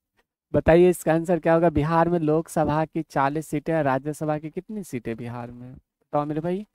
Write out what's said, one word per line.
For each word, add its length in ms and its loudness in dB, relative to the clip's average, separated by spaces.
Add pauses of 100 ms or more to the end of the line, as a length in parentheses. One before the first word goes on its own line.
(540)
बताइए 360 6
इसका 240 0
आंसर 260 0
क्या 140 2
होगा? 160 4
बिहार 400 2
में 100 0
लोकसभा 680 0
की 160 -6
चालीस 460 -2
सीटें 260 -4
हैं, 100 0
राज्यसभा 540 -2
की 120 -12
कितनी 340 -10
सीटें 340 -8
बिहार 340 -12
में? 220 -18
बताओ 520 -8
मेरे 160 -4
भाई 340 -4